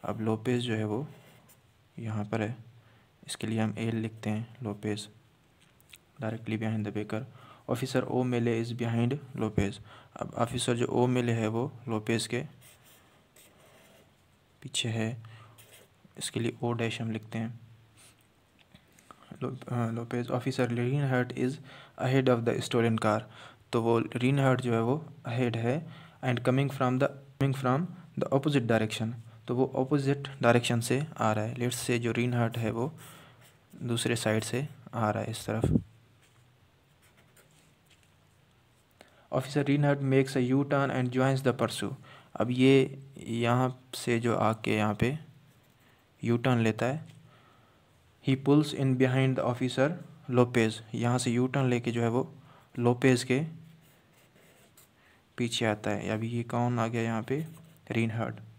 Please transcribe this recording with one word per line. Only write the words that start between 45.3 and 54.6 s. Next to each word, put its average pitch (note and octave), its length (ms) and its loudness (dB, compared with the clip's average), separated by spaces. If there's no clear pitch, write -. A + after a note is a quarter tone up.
U-turn A#2+ 320 2
लेता A2 280 2
है, C#3+ 300 -4
he C3 160 4
pulls D3 280 4
in C3 240 2
behind C3 420 4
the B2 160 0
officer C3 380 0
Lopez। A#2+ 420 4
यहाँ A#2+ 220 0
से B2 180 0
U-turn B2+ 340 0
लेके A#2+ 220 0
जो A#2 100 0
है A#2 80 2
वो B2+ 260 -2
लोपेज B2 440 4
के C#3+ 420 -2